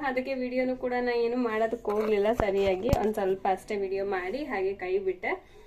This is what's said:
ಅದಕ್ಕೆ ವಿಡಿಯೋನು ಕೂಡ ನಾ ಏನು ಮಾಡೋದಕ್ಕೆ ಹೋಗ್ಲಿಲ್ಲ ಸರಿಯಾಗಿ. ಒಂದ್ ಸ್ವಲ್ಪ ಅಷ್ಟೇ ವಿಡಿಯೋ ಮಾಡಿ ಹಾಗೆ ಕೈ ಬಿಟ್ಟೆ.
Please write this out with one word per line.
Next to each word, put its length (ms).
ಅದಕ್ಕೆ 260
ವಿಡಿಯೋನು 440
ಕೂಡ 220
ನಾ 160
ಏನು 220
ಮಾಡೋದಕ್ಕೆ 540
ಹೋಗ್ಲಿಲ್ಲ 420
ಸರಿಯಾಗಿ. 560
ಒಂದ್ 240
ಸ್ವಲ್ಪ 380
ಅಷ್ಟೇ 260
ವಿಡಿಯೋ 280
ಮಾಡಿ 380
ಹಾಗೆ 300
ಕೈ 240
ಬಿಟ್ಟೆ. 680